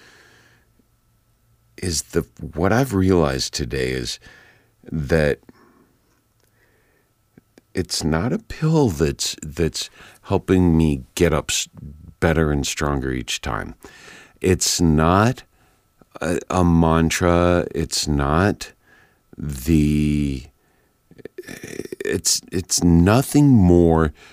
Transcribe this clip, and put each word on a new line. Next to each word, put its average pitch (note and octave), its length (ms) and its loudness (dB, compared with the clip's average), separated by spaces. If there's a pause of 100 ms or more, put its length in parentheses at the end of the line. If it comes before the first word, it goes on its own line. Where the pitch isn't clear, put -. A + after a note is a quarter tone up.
(1800)
is E2+ 260 -6
the, - 240 -4 (280)
what F2+ 180 0
I've B2 220 0
realized F2 580 2
today B1+ 380 -4
is B1+ 280 -8 (680)
that D2+ 560 -2 (2250)
it's - 320 -6
not E2+ 280 -2
a G3+ 60 -4
pill D#3 500 0
that's, D2+ 540 -4
that's D#2 460 -6 (340)
helping F2+ 540 2
me D2 280 0 (100)
get E2+ 180 2
up D2 180 -4
s-, - 180 -6 (500)
better E2 320 0
and C#2+ 160 -2
stronger C#2 460 -4
each - 280 -8
time. - 340 -10 (680)
It's - 400 0
not E2+ 640 2 (800)
a, E2 180 -4 (100)
a F2+ 160 0
mantra. E2+ 1120 2
It's - 340 -6
not D2+ 640 0 (640)
the, D2 1080 0 (960)
it's, - 1000 -8 (100)
it's - 320 -4
nothing G2+ 680 4
more F2 640 6 (200)